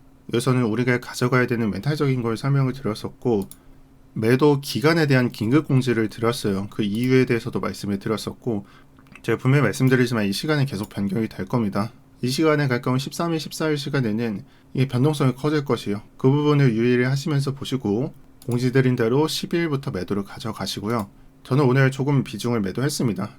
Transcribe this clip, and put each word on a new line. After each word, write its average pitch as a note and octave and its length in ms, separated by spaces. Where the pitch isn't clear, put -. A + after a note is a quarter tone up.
여기서는 B2+ 320
우리가 A#2+ 360
가져가야 B2+ 460
되는 A#2 240
멘탈적인 C3 520
걸 A2+ 160
설명을 C3+ 340
드렸었고 G#2+ 760
매도 C3+ 460
기간에 D3+ 460
대한 B2+ 240
긴급 C3 360
공지를 A#2+ 440
드렸어요. A2 600
그 - 120
이유에 B2 420
대해서도 A#2 360
말씀을 G2+ 380
드렸었고 G#2 680
제가 A2+ 160
분명히 C3+ 240
말씀드리지만 B2 640
이 G2 60
시간은 D3 340
계속 G#2 240
변경이 G#2+ 380
될 F#2+ 180
겁니다. G#2+ 460
이 B2 80
시간에 D3 400
가까운 B2+ 300
십삼 E3 340
일, D#3+ 80
십사 - 280
일 D3+ 100
시간에는 A#2+ 680
이게 C3 120
변동성이 C3 480
커질 D3+ 300
것이요. G#2 380
그 C3 120
부분을 C#3+ 460
유의를 B2 340
하시면서 C#3 440
보시고 C3 580
공지드린 B2+ 500
대로 B2 320
십 - 260
일부터 D3 360
매도를 G2 340
가져가시고요. G#2 840
저는 C#3+ 220
오늘 C3 260
조금 C3+ 320
비중을 A#2 380
매도했습니다. G#2+ 800